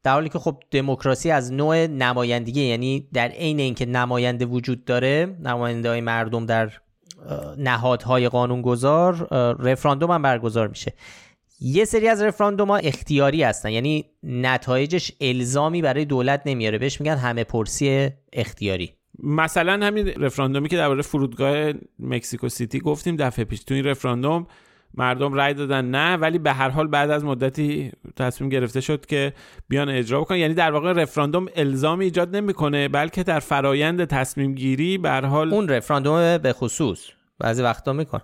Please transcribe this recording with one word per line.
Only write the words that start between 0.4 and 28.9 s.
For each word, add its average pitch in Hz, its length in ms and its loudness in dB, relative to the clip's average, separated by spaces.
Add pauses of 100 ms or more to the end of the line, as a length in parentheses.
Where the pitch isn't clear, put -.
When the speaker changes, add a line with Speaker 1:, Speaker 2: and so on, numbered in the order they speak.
Speaker 1:
دموکراسی 135 600 0
از 131 220 2
نوع 156 340 2
نمایندگی، 123 760 0
یعنی 131 500 0
در 120 160 2
عین 151 320 -2
اینکه 127 260 -2
نماینده 123 600 0
وجود 123 380 -2
داره، 143 580 2
نماینده‌های 117 580 -2
مردم 113 460 -2
در، 113 180 2 (640)
اه، 147 300 -8
نهادهای 123 720 2
قانونگذار، 123 1000 2
اه، 123 400 2
رفراندوم 143 400 0
هم 165 120 2
برگزار 117 460 0
می‌شه. - 240 -10 (680)
یه 139 240 2
سری 220 240 2
از 214 140 2
رفراندوم‌ها 208 540 2
اختیاری 147 680 0
هستن، 110 280 0
یعنی 143 340 0 (180)
نتایجش 131 1000 -2
الزامی 139 600 0
برای 143 220 0
دولت 139 420 0
نمیاره، 110 320 0
بهش 135 220 -4
می‌گن 151 160 0
همه 120 280 -2
پرسی 135 640 0 (240)
اختیاری. 95 600 -4 (300)
Speaker 2:
مثلاً 165 640 0
همین 208 220 0
رفراندومی 139 600 -2
که 180 80 0
دربارهٔ 143 260 2
فرودگاه 139 720 0 (260)
مکسیکو 123 500 -6
سیتی 123 320 -4
گفتیم 151 360 -2
دفعه 127 280 -2
پیش، 104 180 -8
تو 135 120 -4
این 135 100 0
رفراندوم 139 640 -2 (480)
مردم 127 380 0
رای 139 220 2
دادن 139 300 -2
نه، 147 320 2
ولی 160 220 0
به 151 140 2
هر 135 160 2
حال 156 180 0
بعد 147 240 2
از 151 140 0
مدتی 143 680 -2 (240)
تصمیم 131 340 -2
گرفته 127 300 0
شد 147 260 -4